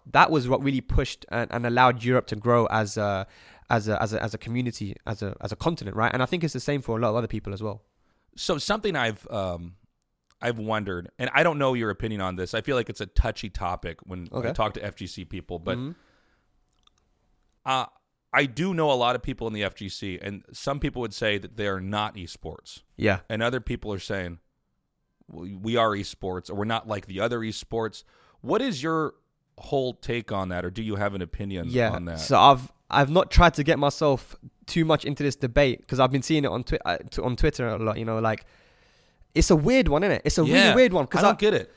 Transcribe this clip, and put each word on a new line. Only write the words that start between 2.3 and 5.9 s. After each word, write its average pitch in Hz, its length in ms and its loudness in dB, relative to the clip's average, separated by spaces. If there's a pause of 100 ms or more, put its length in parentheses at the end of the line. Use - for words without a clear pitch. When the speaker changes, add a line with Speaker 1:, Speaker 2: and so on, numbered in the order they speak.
Speaker 1:
grow 117 300 4
as 107 300 -2
a, 101 300 0 (420)
as 107 200 2
a, 104 120 0
as 104 140 -2
a, - 80 -2
as 107 100 -4
a 110 60 -8
community, 117 560 -6 (140)
as 110 140 -6
a, 101 180 -6
as - 100 -6
a - 60 -8
continent, 156 400 -4